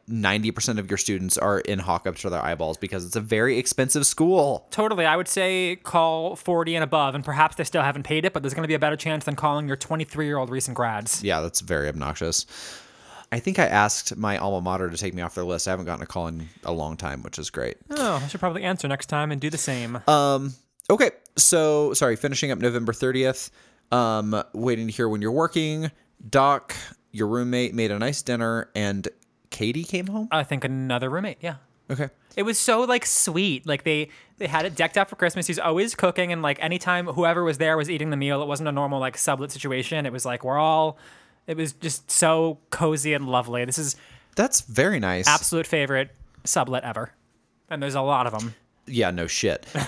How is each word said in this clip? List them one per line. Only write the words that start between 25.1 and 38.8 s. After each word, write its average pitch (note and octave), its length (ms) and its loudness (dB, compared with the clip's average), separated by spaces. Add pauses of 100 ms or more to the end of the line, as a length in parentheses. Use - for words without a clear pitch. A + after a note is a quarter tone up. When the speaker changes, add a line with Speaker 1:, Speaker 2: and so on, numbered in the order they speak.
Speaker 1:
you're A2 100 0
working. D#3 600 0 (380)
Doc, C#3 440 4 (380)
your A2 160 0
roommate, B2 460 0
made A2+ 180 0
a G#2 80 -2
nice C3+ 220 -2
dinner, A#2 540 -2
and G2+ 340 -2 (400)
Katie A#2+ 340 -2
came F#3 240 -4
home? G#3+ 240 -6
Speaker 2:
I D#3 120 2
think C3+ 200 -4
another C3 460 -2
roommate, F3 320 -6
yeah. E3 140 -6 (360)
Speaker 1:
Okay. C3+ 180 -4 (280)
Speaker 2:
It G3 60 2
was A3 140 0
so, - 240 4
like, B3 240 2
sweet. E3+ 640 2
Like, C#3+ 160 0
they, D3+ 240 0 (300)
they G3 100 -4
had D#3 180 0
it F#3 100 -4
decked E3 220 2
out G3 120 4
for - 80 -14
Christmas. F3 300 0
He's E3 120 -2
always F3+ 360 0
cooking, F3+ 360 2
and, E3 100 -4
like, C#3+ 200 0
anytime F3 460 0
whoever E3+ 360 2
was D#3+ 140 0
there D#3+ 180 4
was D3+ 140 0
eating D#3 200 -2
the D3 60 0
meal, C#3 260 0
it D3 60 -4
wasn't C#3+ 220 -2
a - 20 0
normal, C#3 300 -2